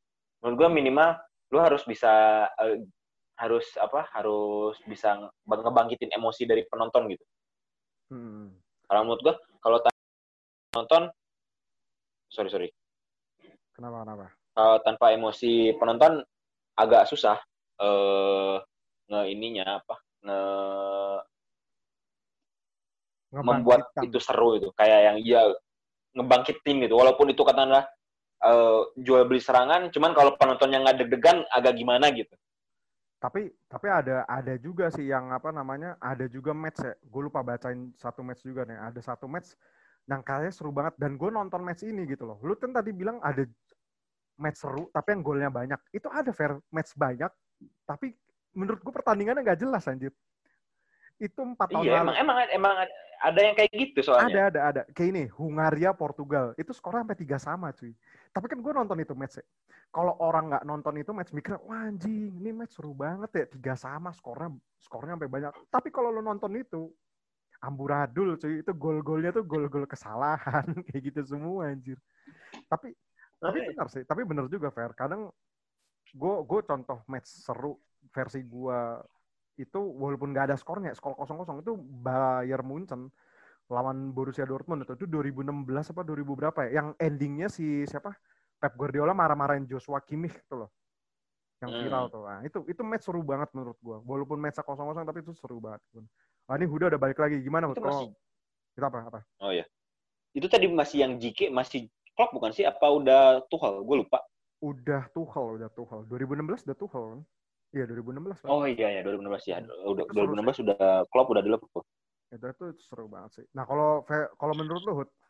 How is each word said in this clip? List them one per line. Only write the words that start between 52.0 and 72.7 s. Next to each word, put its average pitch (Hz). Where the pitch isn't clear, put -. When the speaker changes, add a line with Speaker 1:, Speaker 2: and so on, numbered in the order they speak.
Speaker 1:
emang, -
emang, 269
emang 196
ada 165
yang 208
kayak 214
gitu 214
soalnya. 208
Speaker 2:
Ada, 196
ada, 156
ada. 147
Kayak 175
ini, 185
Hungaria, 156
Portugal. 143
Itu 233
skornya 220
sampai 214
tiga 139
sama, 160
cuy. 117
Tapi 190
kan 247
gue 285
nonton 196
itu 147
match 135
ya. -
Kalau 175
orang 160
nggak 147
nonton 147
itu 147
match, 175
mikirnya, 147
"Wah, 220
anjing, 208
ini 208
match 226
seru 147
banget 170
ya, 156
tiga 135
sama, 151
skornya, 156
skornya 156
sampai 147
banyak." 143
Tapi 254
kalau 240
lo 220
nonton 208
itu, 165
amburadul, 143
cuy. 156
Itu 175
gol-golnya 156
tuh 220
gol-gol 143
kesalahan, 135
<laughs> 180
kayak 135
gitu 143
semua, 151
anjir. 131
Tapi, 226